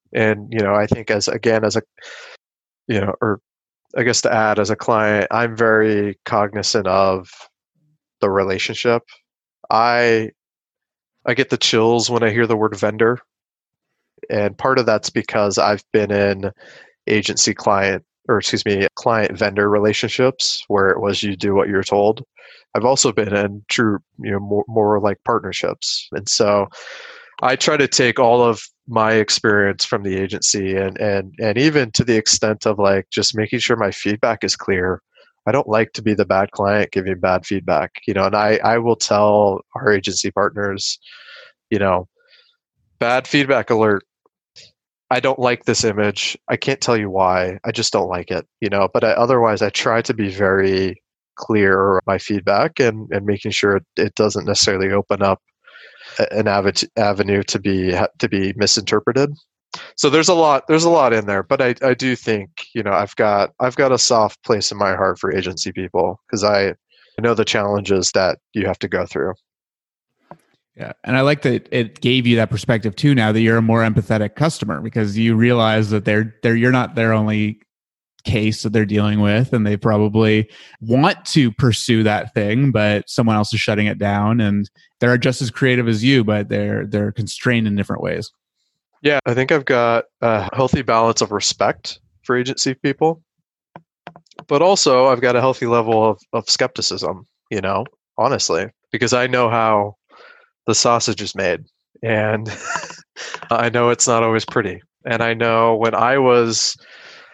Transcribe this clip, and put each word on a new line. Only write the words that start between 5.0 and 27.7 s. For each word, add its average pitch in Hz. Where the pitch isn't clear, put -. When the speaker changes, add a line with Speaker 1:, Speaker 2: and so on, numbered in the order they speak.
Speaker 1:
I'm 113
very 110
cognizant 104
of 95
the 104
relationship. 98
I, 117
I 120
get 131
the 123
chills 117
when 117
I 110
hear 113
the 110
word 107
vendor. 113
And 101
part 131
of 117
that's 107
because 104
I've 101
been 104
in 101
agency 104
client, 98
or 110
excuse -
me, 98
client 110
vendor 101
relationships 107
where 98
it -
was 101
you 101
do 98
what 98
you're 95
told. 101
I've 107
also 131
been 101
in 101
true, 107
you 107
know, 101
more, 101
more 104
like 101
partnerships. -
And 101
so 101
I 127
try 151